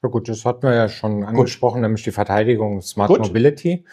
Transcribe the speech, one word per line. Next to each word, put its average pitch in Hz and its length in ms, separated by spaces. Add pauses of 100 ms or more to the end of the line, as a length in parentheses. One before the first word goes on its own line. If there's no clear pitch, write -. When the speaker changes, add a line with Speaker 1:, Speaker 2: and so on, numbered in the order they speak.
Speaker 1:
Ja 123 60
gut, 117 180
das 107 160
hatten 123 160
wir 127 140
ja 113 120
schon 104 340
Speaker 2:
Gut. 101 80
Speaker 1:
angesprochen, 123 520
nämlich 107 220
die 110 80
Verteidigung 104 720
Smart 104 260
Speaker 2:
Gut. 170 120
Speaker 1:
Mobility. 143 720